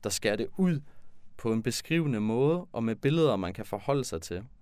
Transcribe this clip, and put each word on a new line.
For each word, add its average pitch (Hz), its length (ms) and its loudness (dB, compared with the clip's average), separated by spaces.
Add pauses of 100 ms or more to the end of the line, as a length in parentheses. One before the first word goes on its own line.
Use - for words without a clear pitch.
der 104 60 0
skærer 104 260 2
det 113 100 0 (100)
ud 175 240 4 (560)
på 113 160 0
en 110 100 2
beskrivende 143 580 0
måde, 135 520 2
og 117 120 -2
med 113 120 0
billeder, 143 400 4
man 92 160 -2
kan 104 140 -8
forholde 135 380 -2
sig 82 180 -6
til. 90 220 -8 (180)